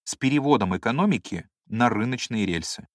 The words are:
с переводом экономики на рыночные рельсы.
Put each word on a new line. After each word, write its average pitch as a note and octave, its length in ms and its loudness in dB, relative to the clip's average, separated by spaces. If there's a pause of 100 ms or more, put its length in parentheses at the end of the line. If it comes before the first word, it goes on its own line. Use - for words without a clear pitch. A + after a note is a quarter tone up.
с - 120 -8
переводом C3+ 600 2
экономики A#2+ 720 -2 (180)
на A#2+ 220 2
рыночные A2+ 580 -2
рельсы. E2+ 500 -4